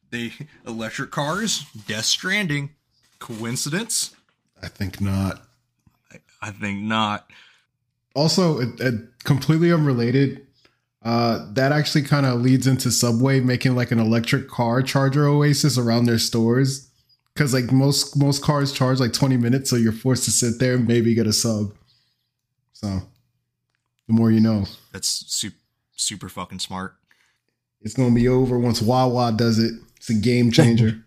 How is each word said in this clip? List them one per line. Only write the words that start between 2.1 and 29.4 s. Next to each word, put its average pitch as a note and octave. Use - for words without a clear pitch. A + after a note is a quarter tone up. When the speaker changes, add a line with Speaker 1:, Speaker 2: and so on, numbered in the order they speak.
Speaker 1:
Coincidence? B2
Speaker 2:
I -
think -
not. G2
Speaker 1:
I, -
I G#2+
think G2+
not. G#2+
Speaker 2:
Also, D#3
it, A#2+
it, B2
completely D#3+
unrelated, C3+
uh, A#2
that C3
actually D3
kinda C#3
leads B2
into B2+
Subway B2
making, B2+
like, B2
an A#2
electric A2+
car A#2+
charger C3+
oasis C#3+
around A#2+
their A#2
stores. A#2+
'Cause, C#3
like, B2
most, C#3
most C#3
cars C#3
charge, C3
like, A#2+
twenty C3
minutes, B2
so B2+
you're A2+
forced B2+
to A#2
sit A2+
there B2+
and A#2+
maybe A#2
get A2+
a G#2+
sub. G#2
So, G2
the A2
more A2+
you A2
know. A2
Speaker 1:
That's F#2+
su-, -
super G2
fucking F#2
smart. F#2+
Speaker 2:
It's G#2
gonna B2
be A#2+
over B2+
once A#2+
Wawa B2
does A2+